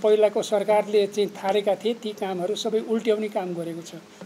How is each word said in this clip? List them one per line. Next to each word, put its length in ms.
पहिलाको 400
सरकारले 640
चाहिँ 220
थालेका 460
थिए, 200
ती 180
कामहरू 420
सबै 260
उल्ट्याउने 480
काम 260
गरेको 280
छ। 120